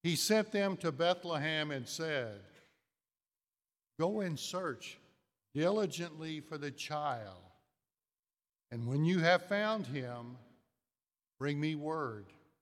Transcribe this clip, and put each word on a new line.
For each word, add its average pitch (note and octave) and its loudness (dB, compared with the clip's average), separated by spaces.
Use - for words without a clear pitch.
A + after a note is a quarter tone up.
He E3+ 4
sent G#3+ 4
them G3 2
to E3 0
Bethlehem D#3 2
and B2 -6
said, C3 -4
"Go G3+ 2
and E3+ -2
search F3 -6
diligently D#3+ 0
for D#3 -12
the C#3+ -4
child, A#2 -6
and A#2 -4
when C#3 2
you F3+ 4
have F3 6
found G#3 0
him, B2 -8
bring C#3+ 0
me D#3 2
word C#3+ -4